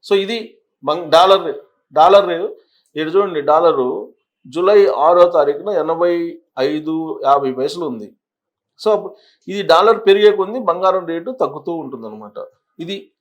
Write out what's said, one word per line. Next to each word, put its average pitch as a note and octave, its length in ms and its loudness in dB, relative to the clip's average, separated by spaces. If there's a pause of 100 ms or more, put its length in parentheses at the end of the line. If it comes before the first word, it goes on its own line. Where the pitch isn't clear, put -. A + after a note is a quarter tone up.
So G3+ 60 0 (100)
ఇది A3+ 140 -8 (460)
బంగ్-, D#3 260 -4
డాలర్, F3 500 4 (380)
డాలర్ F#3+ 300 6
రేటు. F3 200 -6 (480)
ఇక్కడ D#3 180 -6
చూడండి, F#3+ 260 0
డాలరు D3+ 720 0 (340)
జూలై G3 380 4 (200)
ఆరో F3 180 6 (120)
తారీఖున D3 320 -2
ఎనభై E3+ 720 -2 (200)
ఐదు D#3 680 -4
యాభై C#3 280 2
పైసలు D3+ 400 -6
ఉంది. G#2+ 160 -14 (760)
So G#3+ 140 0
అప్పుడు G3+ 200 -8 (320)
ఇది G3 140 -8 (100)
డాలర్ G#3 340 4
పెరిగే G#3 300 6
కొద్దీ G3+ 240 -6 (100)
బంగారం F#3 360 -2
రేటు E3+ 240 -8 (100)
తగ్గుతూ D3 320 -6 (100)
ఉంటుందన్నమాట. A2 640 -16 (340)
ఇది. F3 400 -12